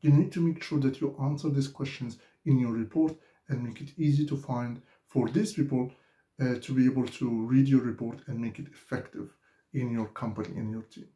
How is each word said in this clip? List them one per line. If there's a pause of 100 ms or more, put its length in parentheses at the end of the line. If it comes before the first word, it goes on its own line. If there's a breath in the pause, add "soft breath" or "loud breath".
You
need
to
make
sure
that
you
answer
these
questions (280 soft breath)
in
your
report (320 soft breath)
and
make
it
easy
to
find (260 soft breath)
for
these
people, (480 soft breath)
uh,
to
be
able
to
read
your
report
and
make
it
effective (440)
in
your
company,
in
your
team.